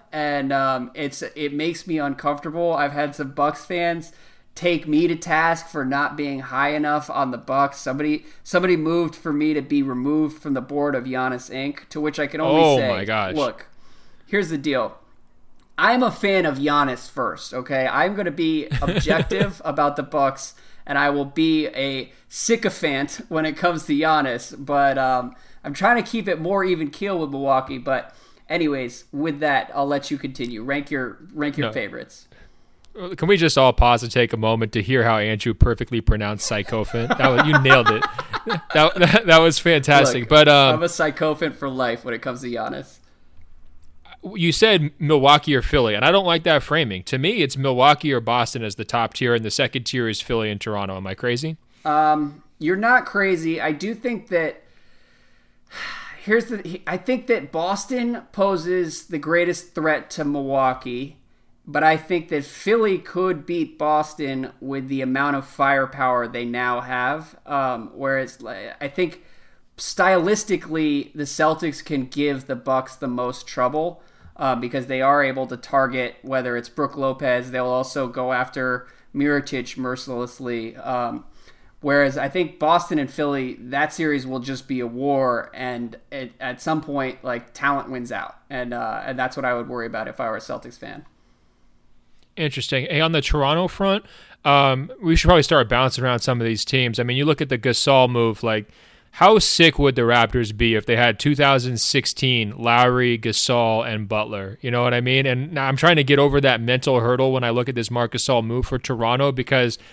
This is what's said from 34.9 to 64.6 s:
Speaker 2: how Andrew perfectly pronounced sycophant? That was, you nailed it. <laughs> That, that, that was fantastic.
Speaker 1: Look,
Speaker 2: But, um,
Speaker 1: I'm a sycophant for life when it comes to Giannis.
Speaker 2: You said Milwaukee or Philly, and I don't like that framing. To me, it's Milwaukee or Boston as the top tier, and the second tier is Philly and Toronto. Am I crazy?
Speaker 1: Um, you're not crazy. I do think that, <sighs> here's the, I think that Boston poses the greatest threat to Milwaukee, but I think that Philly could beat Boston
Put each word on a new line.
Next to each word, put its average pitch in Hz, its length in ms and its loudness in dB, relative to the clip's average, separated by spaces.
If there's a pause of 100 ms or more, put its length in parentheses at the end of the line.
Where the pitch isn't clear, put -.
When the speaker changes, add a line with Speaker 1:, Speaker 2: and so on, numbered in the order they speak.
Speaker 2:
how 113 140 4
Andrew 107 360 -2
perfectly 117 480 2
pronounced 104 440 0
sycophant? 113 720 -2
That 131 120 4
was, 131 180 4
you 151 140 4
nailed 131 300 6
it. 110 140 -2 (400)
<laughs> 208 160 -4 (140)
That, 156 220 4
that, 190 300 6
that 160 120 10
was 165 220 6
fantastic. 139 600 4
Speaker 1:
Look, 113 80 -8
Speaker 2:
But, 151 180 10
um, 139 280 8
Speaker 1:
I'm 160 60 -2
a 170 60 0
sycophant 156 640 -2
for 143 160 -8
life 123 340 -4
when 123 80 -6
it 113 80 -6
comes 123 200 -8
to 127 100 -8
Giannis. 120 480 -8 (1400)
Speaker 2:
You 170 180 2
said 185 460 4
Milwaukee 143 560 6
or 127 80 4
Philly, 117 320 2
and 107 100 0
I 156 60 6
don't 190 160 4
like 170 160 2
that 156 220 4
framing. 120 400 -2
To 131 140 -4
me, 185 240 0
it's 135 140 0
Milwaukee 139 560 4
or 123 80 2
Boston 120 440 -2
as 104 100 -8
the 110 100 -8
top 117 300 -2
tier, 120 200 0
and 113 100 0
the 104 60 -4
second 127 340 -2
tier 120 240 -2
is 107 120 -4
Philly 113 300 -2
and 101 100 -6
Toronto. 101 360 -6
Am 95 100 -10
I 95 80 -8
crazy? 127 420 -4 (300)
Speaker 1:
Um, 151 560 2 (160)
you're 165 180 0
not 233 300 2
crazy. 170 540 0
I 156 120 -2
do 190 220 -6
think 226 340 -6
that, 165 340 -2 (1080)
<sighs> - 520 -14
here's 226 240 2
the, 196 400 -10
I 175 120 -4
think 254 300 -2
that 175 240 -2
Boston 214 680 -4 (100)
poses 180 760 -2
the 160 120 -6
greatest 170 560 0
threat 156 360 -2
to 156 140 -6
Milwaukee, 135 920 -2 (480)
but 147 200 -2
I 160 120 6
think 165 340 -4
that 147 140 -2
Philly 202 540 0
could 175 480 -4
beat 170 320 -4
Boston 151 720 -2 (100)